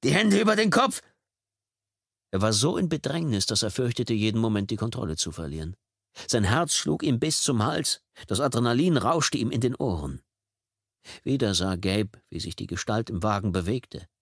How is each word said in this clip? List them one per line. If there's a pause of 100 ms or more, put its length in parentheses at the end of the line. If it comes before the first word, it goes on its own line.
Die
Hände
über
den
Kopf! (1300)
Er
war
so
in
Bedrängnis,
dass
er
fürchtete,
jeden
Moment
die
Kontrolle
zu
verlieren. (520)
Sein
Herz
schlug
ihm
bis
zum
Hals, (260)
das
Adrenalin
rauschte
ihm
in
den
Ohren. (1000)
Wieder
sah
Gabe,
wie
sich
die
Gestalt
im
Wagen
bewegte. (140)